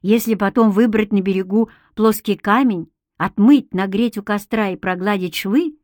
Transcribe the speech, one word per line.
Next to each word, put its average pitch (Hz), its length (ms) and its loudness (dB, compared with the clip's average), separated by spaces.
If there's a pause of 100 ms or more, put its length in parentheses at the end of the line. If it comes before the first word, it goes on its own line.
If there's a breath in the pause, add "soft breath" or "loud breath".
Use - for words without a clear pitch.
Если 220 340 0
потом 208 360 2
выбрать 214 400 0
на 202 80 2
берегу 190 500 -2 (240 soft breath)
плоский 214 440 0
камень, 208 520 -2 (280)
отмыть, 208 560 2
нагреть 196 440 -4
у 202 60 -8
костра 208 460 -4
и 180 80 -6
прогладить 185 580 -4
швы 302 480 -2